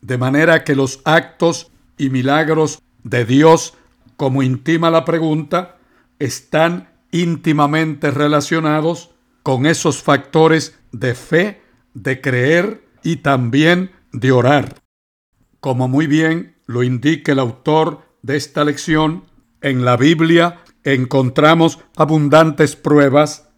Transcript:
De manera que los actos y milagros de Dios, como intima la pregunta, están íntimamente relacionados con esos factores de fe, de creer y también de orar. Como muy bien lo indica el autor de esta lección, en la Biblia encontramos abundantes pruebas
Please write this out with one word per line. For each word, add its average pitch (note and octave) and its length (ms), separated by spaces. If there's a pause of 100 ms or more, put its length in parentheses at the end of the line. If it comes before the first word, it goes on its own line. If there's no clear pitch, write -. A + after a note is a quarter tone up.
De B2+ 180
manera D#3 460
que D3 100
los C3+ 300
actos E3 640 (260)
y C#3 140
milagros D3+ 720 (220)
de A#2+ 200
Dios, D3+ 500 (420)
como C3+ 260
intima D#3+ 480
la E3 140
pregunta, E3 760 (400)
están E3 720 (220)
íntimamente D#3 960
relacionados D3+ 1000 (320)
con C3 240
esos D#3 360
factores D#3 720 (160)
de B2 240
fe, E3 480 (320)
de C3 260
creer D#3+ 600 (220)
y E3 120
también D3 760 (200)
de C3 200
orar. C3 500 (760)
Como B2+ 280
muy C#3+ 180
bien D#3+ 500 (100)
lo A#2+ 160
indica C3+ 500
el C3+ 60
autor D3+ 640 (200)
de C3+ 140
esta D3 280
lección, D#3 600 (380)
en C3 220
la B2 120
Biblia E3 640 (240)
encontramos C#3 920 (180)
abundantes D#3 800
pruebas D3 800